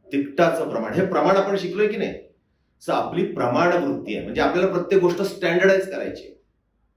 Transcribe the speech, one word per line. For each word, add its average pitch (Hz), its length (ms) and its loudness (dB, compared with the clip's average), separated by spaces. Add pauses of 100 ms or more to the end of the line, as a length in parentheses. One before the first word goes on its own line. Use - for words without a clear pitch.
(120)
तिखटाचं 143 580 0
प्रमाण, 113 220 -4
हे 190 140 0
प्रमाण 180 300 2
आपण 196 200 0
शिकलोय 175 320 0
की - 80 -4
नाही? - 160 -4
असं - 800 -12
आपली 175 400 0
प्रमाण 147 420 2
वृत्ती - 400 -2
आहे, - 100 -6
म्हणजे 120 160 -4
आपल्याला 175 320 2
प्रत्येक 175 300 2
गोष्ट 175 200 2
स्टँडर्डाइज 185 680 2
करायची - 320 -8
आहे. - 120 -20 (640)